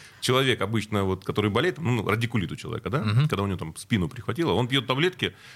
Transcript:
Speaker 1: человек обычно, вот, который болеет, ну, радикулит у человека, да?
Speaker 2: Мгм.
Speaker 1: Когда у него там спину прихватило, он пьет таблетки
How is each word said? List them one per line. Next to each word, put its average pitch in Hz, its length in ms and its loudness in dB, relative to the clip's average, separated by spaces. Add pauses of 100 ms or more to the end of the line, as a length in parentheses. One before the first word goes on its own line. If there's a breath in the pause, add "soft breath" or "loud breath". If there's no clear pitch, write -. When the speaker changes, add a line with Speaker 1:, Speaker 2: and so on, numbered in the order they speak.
(220 loud breath)
Speaker 1:
человек 127 400 2
обычно, 101 420 0
вот, 95 220 -2
который 107 240 0
болеет, 151 300 2
ну, 113 280 0
радикулит 107 440 0
у 80 40 -6
человека, 80 340 -8
да? 117 100 -2
Speaker 2:
Мгм. 113 280 4
Speaker 1:
Когда 98 160 0
у 101 40 0
него 95 100 -2
там 80 180 -8
спину 92 320 0
прихватило, 120 460 -2
он 117 140 2
пьет 127 180 0
таблетки 139 480 0 (220 loud breath)